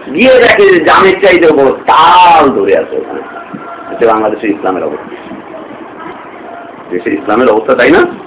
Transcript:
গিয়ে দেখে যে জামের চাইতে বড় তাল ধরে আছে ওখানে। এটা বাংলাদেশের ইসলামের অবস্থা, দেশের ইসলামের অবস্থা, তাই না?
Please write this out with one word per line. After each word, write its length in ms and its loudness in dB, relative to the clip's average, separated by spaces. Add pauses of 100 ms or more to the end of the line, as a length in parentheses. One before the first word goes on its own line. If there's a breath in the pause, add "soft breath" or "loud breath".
(140)
গিয়ে 200 4
দেখে 280 4
যে 220 4
জামের 420 2
চাইতে 260 4
বড় 200 2
তাল 760 4
ধরে 260 0
আছে 200 -4
ওখানে। 240 -8 (720)
এটা 220 0
বাংলাদেশের 380 -2
ইসলামের 340 -4
অবস্থা, 320 -10 (1700)
দেশের 220 -4
ইসলামের 360 -2
অবস্থা, 260 0
তাই 160 2
না? 100 4 (260)